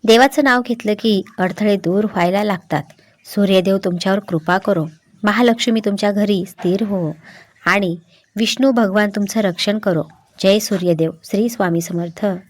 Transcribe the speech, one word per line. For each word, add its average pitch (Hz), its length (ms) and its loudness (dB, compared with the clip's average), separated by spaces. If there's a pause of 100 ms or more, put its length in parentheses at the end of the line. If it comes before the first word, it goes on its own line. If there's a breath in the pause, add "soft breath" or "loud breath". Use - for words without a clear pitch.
देवाचं 247 400 4
नाव 247 180 4
घेतलं 233 320 -4
की 208 300 0 (160)
अडथळे 196 360 0
दूर 196 300 0
व्हायला 190 380 0
लागतात. 175 400 -4 (420 soft breath)
सूर्यदेव 196 520 2
तुमच्यावर 190 420 -2
कृपा 175 380 -2
करो, 170 280 0 (380)
महालक्ष्मी 226 640 2
तुमच्या 202 260 0
घरी 202 340 0
स्थिर 185 360 -2
हो 180 340 -4 (500 loud breath)
आणि 180 320 0 (380 soft breath)
विष्णू 247 360 0
भगवान 208 380 2
तुमचं 202 300 -2
रक्षण 208 380 -2
करो. 175 260 0 (400)
जय 196 160 4
सूर्यदेव. 170 520 0 (120)
श्री 220 260 -2
स्वामी 170 320 -2
समर्थ. 170 440 -6 (240)